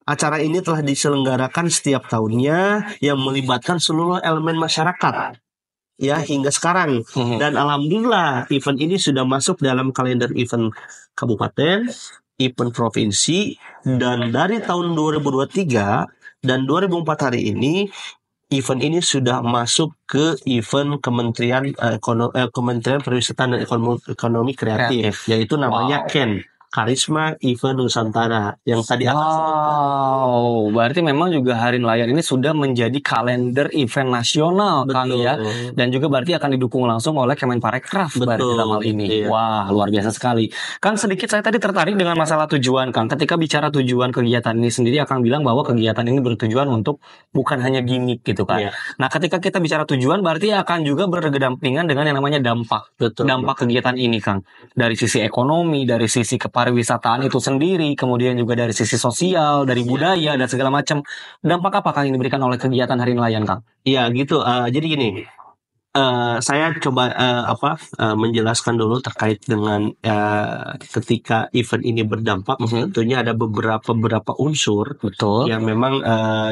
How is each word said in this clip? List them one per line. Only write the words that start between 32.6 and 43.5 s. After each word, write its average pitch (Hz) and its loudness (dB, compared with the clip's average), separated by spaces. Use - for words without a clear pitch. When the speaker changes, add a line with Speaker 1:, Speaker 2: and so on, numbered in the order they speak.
Speaker 2:
kalender 123 0
event 131 0
nasional, 156 2
Kang, 131 0
Speaker 1:
Betul. 123 0
Speaker 2:
ya. 127 2
Dan 123 2
juga 135 0
berarti 147 0
akan 143 -2
didukung 127 0
langsung 120 0
oleh 131 2
Kemenparekraf 127 -2
berarti 123 0
Speaker 1:
Betul. 123 2
Speaker 2:
dalam 113 0
hal 104 -2
ini. 107 0
Speaker 1:
Iya. 107 0
Speaker 2:
Wah, 110 0
luar 104 2
biasa 104 0
sekali. 113 0
Kang, 202 0
sedikit 208 -2
saya 208 2
tadi 220 2
tertarik 196 0
dengan 175 2
masalah 156 2
tujuan, 131 2
Kang. 113 0
Ketika - 0
bicara 151 0